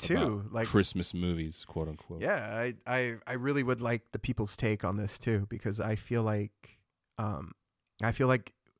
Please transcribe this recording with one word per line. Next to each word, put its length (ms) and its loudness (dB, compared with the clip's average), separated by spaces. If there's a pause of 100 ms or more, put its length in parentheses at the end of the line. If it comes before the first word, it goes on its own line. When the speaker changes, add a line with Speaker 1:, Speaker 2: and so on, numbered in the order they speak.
Speaker 1:
too. 440 0
Like 160 0
Speaker 2:
Christmas 460 4
movies, 540 -2
quote 200 -4
unquote. 340 -10
Speaker 1:
Yeah, 140 0 (220)
I, 160 -2 (140)
I, 280 0 (120)
I 60 -4
really 280 2
would 180 2
like 220 0 (100)
the 80 -4
people's 380 -2
take 260 2
on 140 0
this 220 -4
too, 300 2
because 300 -4
I 160 0
feel 280 0
like, 560 -2 (400)
um, 320 -4 (500)
I 100 4
feel 160 4
like 260 4 (260)